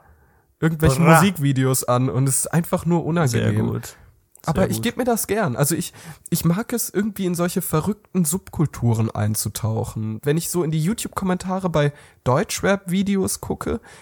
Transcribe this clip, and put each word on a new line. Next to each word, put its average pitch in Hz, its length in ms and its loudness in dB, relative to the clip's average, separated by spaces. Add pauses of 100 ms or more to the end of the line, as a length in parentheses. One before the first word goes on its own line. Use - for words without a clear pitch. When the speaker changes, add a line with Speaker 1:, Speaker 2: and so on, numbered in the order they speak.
(580)
Speaker 1:
Irgendwelche 156 420 2
Speaker 2:
Bra. 165 200 8
Speaker 1:
Musikvideos 139 640 2
an 123 260 2
und 135 180 2
es 135 100 0
ist - 140 -2
einfach 170 320 0
nur 165 220 2
unangenehm. 113 480 2
Speaker 2:
Sehr 107 80 2
gut. 117 240 -2
Sehr - 100 -18 (500)
Speaker 1:
Aber 185 240 2
ich 208 80 -2
Speaker 2:
gut. 226 40 -4
Speaker 1:
geb 240 140 -2
mir 254 80 -2
das 233 240 0
gern. 196 260 0
Also 147 220 0
ich, - 160 -6 (380)
ich - 140 0
mag 170 280 0
es - 180 -4
irgendwie 196 360 -2
in 175 100 -2
solche 175 260 -2
verrückten 165 640 -2
Subkulturen 120 840 0
einzutauchen. 110 1160 -4
Wenn 147 120 0
ich 165 140 -4
so 175 140 -2
in 156 80 -2
die 156 100 0
YouTube-Kommentare 185 880 -2
bei 147 220 2 (320)
Deutschrap-Videos 190 1160 0
gucke, - 400 -6 (220)